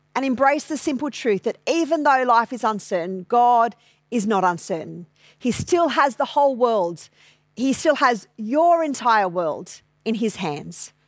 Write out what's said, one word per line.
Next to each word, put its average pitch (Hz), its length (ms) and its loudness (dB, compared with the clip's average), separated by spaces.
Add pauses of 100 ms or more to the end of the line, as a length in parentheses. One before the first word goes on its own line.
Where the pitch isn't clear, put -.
(140)
and 269 120 -2
embrace 269 400 2
the 311 100 -6
simple 285 340 -2
truth 208 340 -2
that 220 220 -4
even 311 380 0
though 269 200 4
life 233 280 2
is 247 140 -4
uncertain, 190 640 -4
God 240 480 4 (340)
is 220 160 0
not 196 160 2
uncertain. 170 600 -4 (340)
He 247 120 -2
still - 380 0
has 285 280 0
the 277 80 -2
whole 277 320 0
world. 208 500 0 (480)
He 262 160 0
still 294 240 2
has 247 400 0
your 320 480 2
entire 226 460 0
world 165 520 -6 (220)
in 226 120 -2
his 220 200 -2
hands. 160 560 -8 (160)